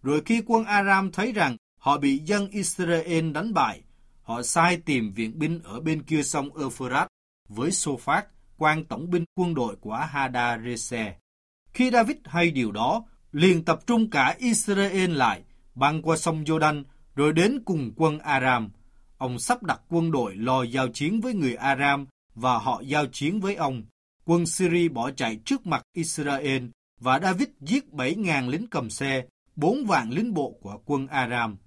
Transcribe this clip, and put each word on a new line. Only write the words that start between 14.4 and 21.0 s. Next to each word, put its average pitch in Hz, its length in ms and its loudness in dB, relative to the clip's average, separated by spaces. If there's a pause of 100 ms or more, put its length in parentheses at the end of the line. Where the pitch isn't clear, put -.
lại, 117 320 2 (320)
băng 147 260 0
qua 160 160 2
sông 156 260 -2
Jordan, 151 400 2 (320)
rồi 151 180 4
đến 220 320 2
cùng 139 300 -2
quân 156 240 2
Aram. 127 500 0 (480)
Ông 123 220 -6
sắp 247 240 -2
đặt 151 260 -2
quân 165 220 2
đội 110 240 -2
lo 127 280 0
giao 131 240 -2
chiến 175 340 -2